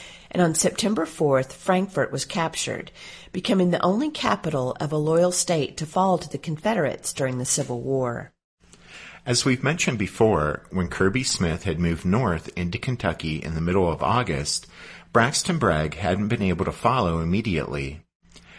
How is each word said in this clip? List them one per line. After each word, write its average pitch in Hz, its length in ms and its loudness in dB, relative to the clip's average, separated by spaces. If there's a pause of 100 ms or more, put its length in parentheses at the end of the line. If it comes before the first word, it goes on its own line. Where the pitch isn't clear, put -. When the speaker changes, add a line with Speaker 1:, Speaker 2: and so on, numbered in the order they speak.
(320)
Speaker 1:
and 180 100 2
on 165 140 4
September 226 500 0
fourth, 135 480 0
Frankfort 185 580 0
was 135 140 -4
captured, - 640 -4 (420)
becoming 180 380 2
the - 160 2
only 226 240 2
capital 165 680 -2
of 147 120 -4
a 156 60 0
loyal 165 340 4
state 165 460 -2
to 156 80 -6
fall 185 320 2
to - 100 -6
the - 120 -8
Confederates 165 760 -2
during 127 240 -2
the 127 80 -4
Civil 127 360 -2
War. 127 500 -2 (960)
Speaker 2:
As 123 180 2
we've 131 180 2
mentioned 139 360 0
before, 90 720 2
when 90 160 0
Kirby 98 340 2
Smith - 440 -2
had 82 140 -2
moved 85 260 0
north 92 500 0
into 87 240 -4
Kentucky 82 560 -2
in 80 180 -6
the 80 80 -2
middle 90 300 2
of 73 100 -2
August, 78 640 0 (460)
Braxton 147 480 2
Bragg 78 380 2
hadn't 98 320 0
been 117 120 -2
able 90 240 0
to - 60 -4
follow 104 480 0
immediately. 82 800 -2 (600)